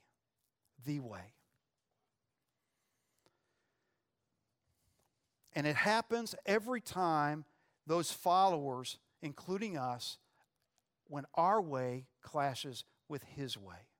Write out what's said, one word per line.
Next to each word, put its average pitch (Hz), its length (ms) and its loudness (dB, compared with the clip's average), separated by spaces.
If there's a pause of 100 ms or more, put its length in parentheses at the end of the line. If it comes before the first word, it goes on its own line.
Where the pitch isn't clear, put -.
(840)
the 143 160 -4
way. 101 320 -14 (4000)
And 147 160 0
it 151 80 2
happens 226 600 2 (100)
every 220 340 0
time 156 640 2 (420)
those 160 280 0
followers, 160 840 2 (240)
including 180 560 -4
us, 123 400 -4 (880)
when 143 260 -8
our 190 280 6
way 131 460 -2 (140)
clashes 139 640 -4 (240)
with 143 140 -8
his 131 340 -8
way. 92 320 -18 (100)